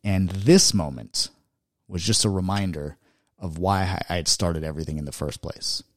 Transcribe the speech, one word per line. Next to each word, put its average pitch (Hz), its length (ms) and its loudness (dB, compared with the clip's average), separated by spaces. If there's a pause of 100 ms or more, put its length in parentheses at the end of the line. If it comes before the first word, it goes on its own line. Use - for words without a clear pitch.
And 95 240 2
this 107 460 6
moment 69 560 -4 (580)
was 90 160 -6
just 107 200 2
a 107 60 4
reminder 92 680 -2 (420)
of 82 200 -8
why 95 240 2
I, 90 320 -2
I - 20 0
had 80 120 -2
started 82 340 0
everything 78 360 -6
in 73 60 -6
the 73 80 -8
first - 280 -8
place. - 420 -6 (140)